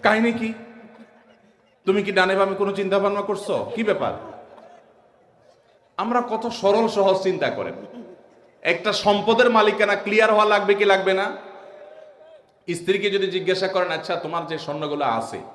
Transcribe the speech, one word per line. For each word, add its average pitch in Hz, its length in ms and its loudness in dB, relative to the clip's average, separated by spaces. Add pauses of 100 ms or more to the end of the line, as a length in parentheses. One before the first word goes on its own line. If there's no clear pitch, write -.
কাহিনী 226 300 4
কি? 226 200 -4 (1300)
তুমি 196 160 2
কি 196 100 -4
ডানে 190 240 4
বামে 196 180 2
কোনো 196 180 -2
চিন্তা 196 260 -2
ভাবনা 202 240 0
করছো? 190 520 -4
কি 226 80 -4
ব্যাপার?" 156 300 0 (1800)
আমরা 233 340 0
কত 220 160 -4
সরল 214 420 2
সহজ 190 340 2
চিন্তা 143 280 0
করেন। 90 240 -8 (880)
একটা 208 300 0
সম্পদের 220 580 2
মালিকানা 208 460 2
ক্লিয়ার 214 360 2
হওয়া 208 120 4
লাগবে 202 300 4
কি 202 100 2
লাগবে 190 280 2
না? 196 240 -2 (1400)
স্ত্রীকে 190 360 0
যদি 190 160 0
জিজ্ঞাসা 180 420 -2
করেন, 180 220 0
"আচ্ছা 165 260 -4
তোমার 165 300 -6
যে 160 120 -8
স্বর্ণগুলো 147 460 -4
আছে 113 340 -2 (160)